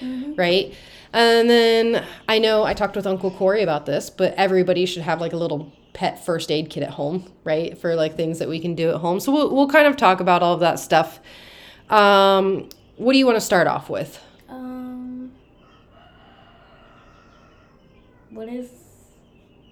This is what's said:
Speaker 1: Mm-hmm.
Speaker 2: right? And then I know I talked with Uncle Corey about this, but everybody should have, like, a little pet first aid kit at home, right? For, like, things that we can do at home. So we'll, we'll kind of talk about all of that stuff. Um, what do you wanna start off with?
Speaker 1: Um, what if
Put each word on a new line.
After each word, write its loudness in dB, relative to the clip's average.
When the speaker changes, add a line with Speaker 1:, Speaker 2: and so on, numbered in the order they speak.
Speaker 1:
Mm-hmm. -10
Speaker 2:
right? 0
And 4
then 2
I 2
know 2
I 0
talked -4
with -4
Uncle -2
Corey 0
about -2
this, -4
but -2
everybody 2
should -8
have, -4
like, -6
a -4
little -6
pet -6
first -4
aid -4
kit -8
at -8
home, -8
right? -4
For, -4
like, -2
things -6
that -6
we -6
can -6
do -2
at -2
home. -2
So -4
we'll, 0
we'll 2
kind 6
of 0
talk 2
about 2
all 2
of -2
that 0
stuff. 0
Um, 4
what 0
do 6
you 4
wanna 2
start 2
off -4
with? -8
Speaker 1:
Um, -14
what -16
if -12